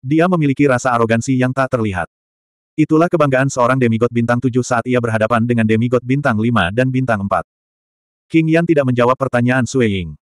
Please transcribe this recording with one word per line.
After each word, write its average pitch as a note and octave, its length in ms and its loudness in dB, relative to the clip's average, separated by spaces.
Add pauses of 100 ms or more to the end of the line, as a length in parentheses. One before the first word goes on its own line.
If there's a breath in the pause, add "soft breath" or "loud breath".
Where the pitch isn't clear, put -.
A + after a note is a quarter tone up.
Dia D#3 240 2
memiliki C#3+ 400 2
rasa B2+ 240 0
arogansi A#2 400 0
yang B2+ 240 0
tak C3 160 -2
terlihat. G2+ 400 -4 (640)
Itulah D#3 320 2
kebanggaan C#3 400 2
seorang C3 320 0
demigod A#2 320 0
bintang A#2 240 0
tujuh B2 240 -2
saat A#2+ 240 -2
ia B2 160 0
berhadapan A2+ 480 0
dengan A#2 160 0
demigod A#2+ 400 0
bintang C3 320 -2
lima A2 320 0
dan B2+ 240 -2
bintang A#2+ 320 -2
empat. F#2+ 240 -4 (800)
Qing D#3+ 240 0
Yan E3+ 160 2
tidak D3 160 2
menjawab B2 320 2
pertanyaan B2 480 0
Sue A#2+ 240 0
Ying. F2+ 240 -6 (120)